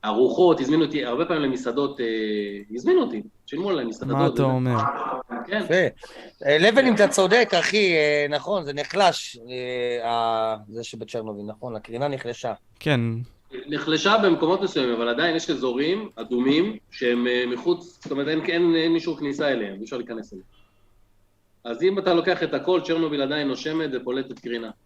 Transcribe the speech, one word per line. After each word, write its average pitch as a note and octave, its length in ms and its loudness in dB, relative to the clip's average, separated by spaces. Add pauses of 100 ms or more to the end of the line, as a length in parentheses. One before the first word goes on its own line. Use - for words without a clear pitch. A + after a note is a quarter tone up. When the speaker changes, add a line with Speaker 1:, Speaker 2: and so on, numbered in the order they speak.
Speaker 1:
ארוחות, B2+ 560 4
הזמינו D3+ 240 2
אותי D3 200 -4
הרבה B2 200 -2
פעמים E3+ 180 -2
למסעדות, C3+ 580 -4
אה, A#2+ 60 -2 (680)
הזמינו E4 260 2
אותי, A#3 220 -4 (240)
שילמו F3+ 240 -4
עליי D3+ 140 -2
מסעדות, B2+ 320 -4
Speaker 2:
מה C#3 100 2
אתה C3+ 60 2
Speaker 1:
וזה. C#3+ 100 0
Speaker 2:
אומר? B2+ 340 0 (720)
Speaker 1:
כן. G#3 180 -4
Speaker 3:
יפה. D#3+ 100 -2 (720)
אה, D3 120 6
לבן, A3 280 10
אם A#3+ 80 6
אתה G3+ 140 6
צודק, G3+ 400 6 (100)
אחי, F#3+ 360 2
אה, D3 360 4
נכון, E3 340 -2
זה C#3+ 80 -6
נחלש, D#3 680 0 (120)
אה, B2 600 -4
ה-, A2+ 460 0 (120)
זה A2+ 160 -10
שבצ'רנוביל, A2 600 -10
נכון, A2 300 -12
הקרינה A#2 320 -6
נחלשה. A#2+ 440 -8 (280)
Speaker 2:
כן. C#3+ 200 0 (680)
Speaker 1:
נחלשה D#3 520 0
במקומות F#3 440 2
מסוימים, C3 320 0
אבל A#2 140 -2
עדיין D#3+ 280 0
יש E3 140 -6
אזורים C#3+ 680 -2
אדומים C3+ 600 0 (140)
שהם, A#2+ 360 0
אה, B2 200 0
מחוץ, B2 560 -4
זאת - 80 -10
אומרת, C#3+ 180 -4
אין, D#3+ 160 0
אין, E3+ 320 2
אין E3 180 2
אישור E3 240 -2
כניסה C#3+ 300 -2
אליהם, G#2+ 300 -4
אי G#2+ 60 -12
אפשר B2+ 120 -10
להיכנס A#2+ 360 -10
אליהם. F#2+ 140 -18 (1160)
אז A#2+ 180 -6
אם F#3+ 160 2
אתה F#3 160 2
לוקח E3+ 280 2
את D3+ 120 -4
הכל, F3 300 0
צ'רנוביל D#3+ 380 -2
עדיין C#3+ 260 -2
נושמת D#3 460 -4
ופולטת B2+ 440 -6
קרינה. A#2 320 -8 (160)